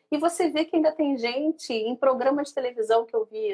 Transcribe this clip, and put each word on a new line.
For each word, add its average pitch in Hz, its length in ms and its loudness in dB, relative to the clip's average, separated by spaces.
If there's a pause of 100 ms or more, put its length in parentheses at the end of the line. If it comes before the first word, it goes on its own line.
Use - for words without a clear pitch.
(100)
E 302 80 0
você 339 320 0
vê 302 140 0
que 311 120 -6
ainda 311 160 4
tem 294 240 0
gente 254 560 -4
em 226 220 -2
programa 269 480 2
de 294 100 -8
televisão 233 540 0
que - 80 -10
eu 220 120 0
vi 214 280 -4